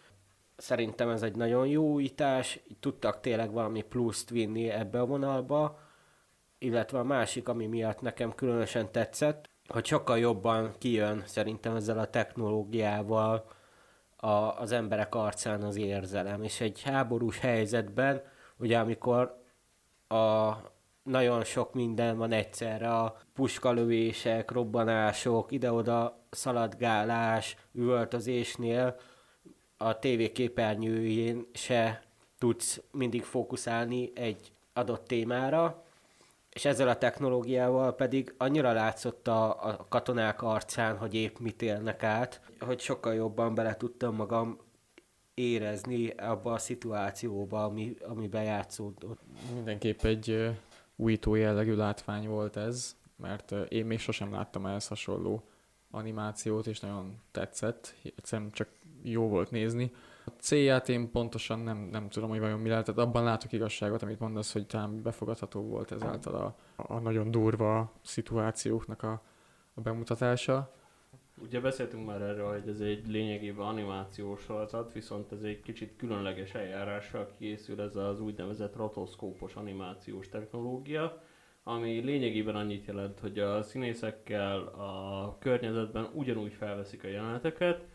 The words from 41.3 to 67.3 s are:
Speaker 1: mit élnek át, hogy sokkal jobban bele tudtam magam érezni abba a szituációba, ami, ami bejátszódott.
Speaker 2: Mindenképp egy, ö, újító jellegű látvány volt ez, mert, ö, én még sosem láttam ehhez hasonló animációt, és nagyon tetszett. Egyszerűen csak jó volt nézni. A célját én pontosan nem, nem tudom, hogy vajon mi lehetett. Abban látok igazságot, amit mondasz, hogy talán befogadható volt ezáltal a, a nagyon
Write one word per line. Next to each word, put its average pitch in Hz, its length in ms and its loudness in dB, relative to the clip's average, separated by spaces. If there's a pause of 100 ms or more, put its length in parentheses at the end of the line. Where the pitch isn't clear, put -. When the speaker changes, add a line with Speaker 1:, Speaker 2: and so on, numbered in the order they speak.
Speaker 1:
mit 113 240 -6
élnek 107 400 0
át, 113 380 2 (200)
hogy 123 200 -4
sokkal 117 340 -2
jobban 110 400 0
bele 113 220 2
tudtam 120 380 -2
magam 113 440 0 (760)
érezni 117 760 0
abba 110 440 -2
a 113 60 0
szituációba, 107 1040 -2
ami, 107 300 -4 (140)
ami 110 200 -6
bejátszódott. 104 920 -4 (340)
Speaker 2:
Mindenképp 110 480 -2
egy, 113 280 2
ö, 110 180 2 (480)
újító 110 380 4
jellegű 110 400 4
látvány 104 540 -2
volt 107 280 -2
ez, 117 400 -6 (200)
mert, - 340 -10
ö, 101 120 -2
én 110 240 0
még 113 120 0
sosem 101 340 -4
láttam 98 340 -4
ehhez 101 200 -4
hasonló 95 600 -4 (420)
animációt, 107 760 -4
és 110 140 -6
nagyon 101 400 -8 (100)
tetszett. - 640 -6 (220)
Egyszerűen 107 340 -6
csak - 180 -6 (340)
jó 113 260 2
volt 101 220 2
nézni. 120 420 0 (340)
A - 120 -10
célját 135 500 4
én 120 220 0
pontosan 113 480 -2
nem, 113 200 -4
nem 104 300 -6
tudom, 110 200 -4
hogy 110 120 -2
vajon 107 200 0
mi 113 80 0
lehetett. 113 300 2
Abban 120 260 4
látok 113 280 0
igazságot, 107 500 -2
amit 104 160 -6
mondasz, 110 340 -4
hogy 104 140 -2
talán 107 360 -4
befogadható 110 600 -2
volt 110 300 -6
ezáltal - 420 -4
a, 117 200 -2 (220)
a - 220 -6
nagyon 113 320 0